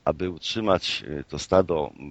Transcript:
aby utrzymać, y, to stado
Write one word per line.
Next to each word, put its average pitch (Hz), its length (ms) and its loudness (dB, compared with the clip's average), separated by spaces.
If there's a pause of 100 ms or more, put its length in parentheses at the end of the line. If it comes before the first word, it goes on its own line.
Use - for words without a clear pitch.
aby 80 240 0
utrzymać, 92 800 -2
y, 71 200 -6
to 73 120 -8
stado 90 520 2 (200)